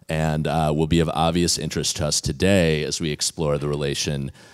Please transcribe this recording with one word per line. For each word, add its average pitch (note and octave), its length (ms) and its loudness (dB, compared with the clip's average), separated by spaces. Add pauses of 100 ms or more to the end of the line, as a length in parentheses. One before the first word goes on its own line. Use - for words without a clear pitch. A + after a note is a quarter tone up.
and, D#2 360 0
uh, D2+ 300 2
will D#2 120 2
be E2 120 4
of D#2+ 140 2
obvious E2+ 440 2
interest - 400 -4
to D2+ 100 -2
us D#2 120 0
today D#2+ 640 2
as - 160 -4
we D#2 120 -2
explore D2 460 -2
the C#2+ 100 -4
relation C#2+ 600 -2 (240)